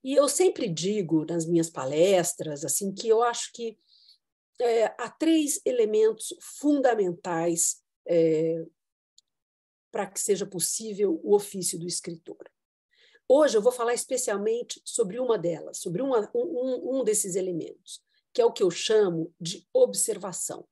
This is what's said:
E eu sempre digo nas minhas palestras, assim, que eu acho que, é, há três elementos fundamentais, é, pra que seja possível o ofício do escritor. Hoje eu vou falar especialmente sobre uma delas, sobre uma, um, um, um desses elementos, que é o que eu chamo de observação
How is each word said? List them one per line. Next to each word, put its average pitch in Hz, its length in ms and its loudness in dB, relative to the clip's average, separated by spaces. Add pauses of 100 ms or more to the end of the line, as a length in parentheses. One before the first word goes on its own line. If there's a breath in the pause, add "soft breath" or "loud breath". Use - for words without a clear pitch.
E 262 100 -4
eu 285 140 6
sempre 370 400 0
digo 160 560 0
nas 165 200 -2
minhas 165 240 2
palestras, 156 960 0
assim, 196 300 -4
que 226 140 -6
eu 220 140 4
acho 233 300 -2
que, 226 240 -10 (840 soft breath)
é, 233 240 4 (140)
há 233 120 -8
três 311 540 0
elementos 220 760 2
fundamentais, 185 1400 0 (240)
é, 165 580 2 (1300)
pra 202 160 -4
que - 140 -10
seja 196 260 0
possível 196 760 -2
o 208 100 4
ofício 190 440 -2
do 170 100 -8
escritor. - 600 -12 (800 soft breath)
Hoje 262 280 6
eu 202 60 4
vou 247 100 4
falar 240 220 0
especialmente 226 880 -4
sobre 220 340 -4
uma 240 180 0
delas, 165 420 -4
sobre 185 220 -6
uma, 247 320 0
um, 240 80 0
um, 254 600 -4
um 233 40 -2
desses 202 300 -2
elementos, - 680 -6 (320)
que - 80 -2
é 233 40 6
o 233 80 4
que 226 100 -4
eu 180 80 4
chamo 175 680 0
de - 320 -10
observação 202 1000 0